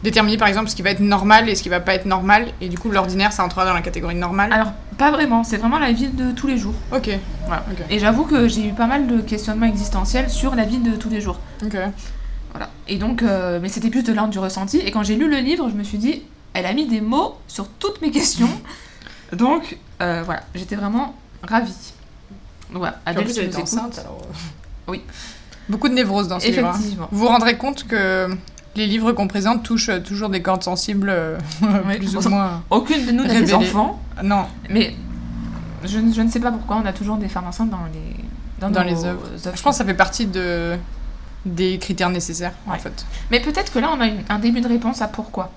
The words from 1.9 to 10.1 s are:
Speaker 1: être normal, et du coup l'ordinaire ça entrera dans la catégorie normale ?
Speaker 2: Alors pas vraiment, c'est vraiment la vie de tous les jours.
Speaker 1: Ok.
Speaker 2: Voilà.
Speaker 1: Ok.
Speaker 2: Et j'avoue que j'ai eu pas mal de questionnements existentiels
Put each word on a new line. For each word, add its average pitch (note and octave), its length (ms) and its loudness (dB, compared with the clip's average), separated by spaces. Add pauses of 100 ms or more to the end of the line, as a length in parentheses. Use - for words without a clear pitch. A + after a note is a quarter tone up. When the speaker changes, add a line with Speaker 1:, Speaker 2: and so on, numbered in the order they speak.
Speaker 1:
être F#3 100 -2
normal, G3 420 4 (140)
et F#3 80 -4
du F3 80 -4
coup A3 140 -4
l'ordinaire F#3+ 420 2
ça F#3+ 100 0
entrera F#3 220 0
dans F#3 80 2
la E3+ 80 2
catégorie E3+ 340 -4
normale ? F#3 380 0
Speaker 2:
Alors G#3+ 180 2 (260)
pas C#4 120 6
vraiment, C4+ 340 4
c'est A3 140 -2
vraiment A#3+ 220 2
la C4 120 2
vie A#3+ 180 2
de B3+ 220 0
tous B3 160 -4
les C4 120 2
jours. G3+ 160 -2 (160)
Speaker 1:
Ok. A#3+ 180 0 (380)
Speaker 2:
Voilà. E3 240 -2
Speaker 1:
Ok. F3+ 180 -6
Speaker 2:
Et G#3 100 2
j'avoue A3+ 260 4
que B3 220 6
j'ai A3 200 2
eu G3 60 -2
pas A#3 140 2
mal C4+ 200 2
de A#3 140 4
questionnements G#3+ 440 0
existentiels G3+ 640 2